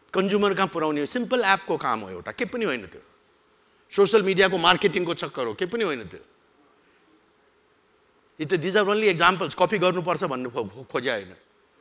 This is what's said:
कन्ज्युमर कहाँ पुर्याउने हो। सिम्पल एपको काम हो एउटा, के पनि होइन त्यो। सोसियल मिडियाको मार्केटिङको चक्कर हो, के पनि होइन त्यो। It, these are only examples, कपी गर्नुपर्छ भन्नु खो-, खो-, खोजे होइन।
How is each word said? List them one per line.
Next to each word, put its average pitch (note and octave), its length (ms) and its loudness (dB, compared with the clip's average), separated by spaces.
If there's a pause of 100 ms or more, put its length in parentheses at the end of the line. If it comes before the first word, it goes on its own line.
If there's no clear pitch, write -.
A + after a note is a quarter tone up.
(120)
कन्ज्युमर G3 420 2
कहाँ F#3+ 140 2
पुर्याउने D#3 320 -2
हो। C#3+ 60 -2
सिम्पल B3 340 -2
एपको F#3+ 400 2
काम A#2+ 200 -2
हो F#2+ 100 -10
एउटा, F#2 220 -10
के B3 120 -6
पनि A3+ 200 -6
होइन B2 280 -2
त्यो। - 80 -20 (880)
सोसियल G3+ 340 4
मिडियाको F#3+ 360 2
मार्केटिङको F3 560 2
चक्कर C#3 320 -6
हो, G#2+ 80 -4
के F3+ 120 -4
पनि A3+ 180 -4
होइन C3+ 280 -4
त्यो। F2+ 80 -18 (2250)
It, D#3 240 -2
these F3+ 160 -2
are G3+ 140 4
only G#3+ 180 2
examples, F3 460 2
कपी F3+ 240 2
गर्नुपर्छ F3+ 460 0
भन्नु B2+ 260 -4
खो-, A#2 180 -6
खो-, A#2 220 -16
खोजे B2+ 200 -2
होइन। F#2+ 240 -6 (460)